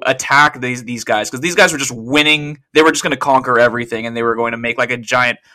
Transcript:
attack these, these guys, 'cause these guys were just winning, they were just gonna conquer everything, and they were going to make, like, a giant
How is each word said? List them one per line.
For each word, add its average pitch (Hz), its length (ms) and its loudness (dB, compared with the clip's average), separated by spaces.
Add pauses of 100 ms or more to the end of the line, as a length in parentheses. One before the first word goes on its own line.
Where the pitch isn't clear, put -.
attack 139 560 2
these, 123 220 -6
these 117 220 -10
guys, 107 260 0
'cause 131 100 -6
these 170 140 -2
guys 185 160 4
were 151 80 -4
just 131 160 -4
winning, 147 640 0 (140)
they 156 100 6
were 160 80 6
just 151 100 -4
gonna 151 160 -2
conquer 131 420 2
everything, 117 460 0
and 117 120 -8
they 117 60 -2
were 117 120 0
going 117 160 -2
to 117 60 -6
make, 117 200 -6
like, 123 140 -2
a 123 60 -2
giant 120 420 0 (160)